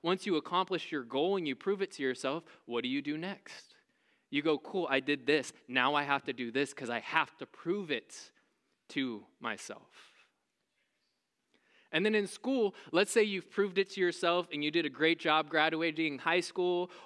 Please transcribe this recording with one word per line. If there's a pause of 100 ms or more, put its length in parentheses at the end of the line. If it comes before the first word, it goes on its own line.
once
you
accomplish
your
goal
and
you
prove
it
to
yourself, (220)
what
do
you
do
next? (560)
You
go,
"Cool,
I
did
this. (140)
Now
I
have
to
do
this
'cause
I
have
to
prove
it (600)
to (140)
myself." (1700)
And
then
in
school, (160)
let's
say
you've
proved
it
to
yourself
and
you
did
a
great
job
graduating
high
school (140)